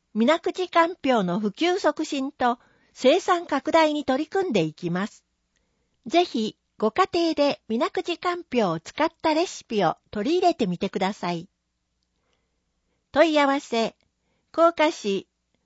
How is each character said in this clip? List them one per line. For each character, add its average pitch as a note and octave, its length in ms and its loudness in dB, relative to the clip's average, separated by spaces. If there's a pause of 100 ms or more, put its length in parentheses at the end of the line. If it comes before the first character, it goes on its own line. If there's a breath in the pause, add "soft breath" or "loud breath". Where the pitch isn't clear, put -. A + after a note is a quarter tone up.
(140)
水 A#3+ 260 2
口 F4+ 300 -6
か E4 180 2
ん F4 80 -6
ぴ C4 160 -2
ょ A3+ 100 2
う - 20 0
の F#3+ 160 -2
普 G#3+ 80 -2
及 F4 320 -2
促 D#4 260 -2
進 C#4 260 -6
と B3 280 -2 (340 soft breath)
生 D4+ 260 4
産 F4 260 -2
拡 D4 260 -4
大 D#4+ 220 4
に D4 120 -6
取 C4 200 0
り - 40 -20
組 F#4+ 220 -2
ん - 20 -2
で F#3+ 80 2
い D#3 120 -2
き F3 160 -8
ま F#3 180 -4
す。 - 160 -16 (840)
ぜ E4+ 180 2
ひ、 A3 340 -4 (200)
ご G#3+ 140 0
家 F#4+ 220 2
庭 E4+ 200 0
で C#4+ 340 0
水 C4 240 -2
口 F#4 260 -6
か F4 180 -4
ん F4 80 -10
ぴ B3 180 -2
ょ F#3+ 80 2
う - 40 0
を D#3+ 60 -4
使 - 260 -6
っ E4 40 0 (120)
た D#4+ 120 2
レ E4 120 0
シ - 200 -14
ピ G#3 180 -2
を D#3+ 140 2 (140)
取 G#3+ 200 -4
り F4 60 0
入 F#4 100 2
れ E4 60 2
て A3 140 -2
み F3+ 100 -4
て G3 120 -4
く G3 100 -6
だ G3 140 -2
さ F3 180 -6
い。 E3+ 180 -8 (1600)
問 D#4 220 4
い D4 60 4
合 C#4+ 80 4
わ C#4 120 0
せ、 A3+ 360 -4 (560)
甲 E4 200 4
賀 D#4 200 2
市 G3 360 -4 (380)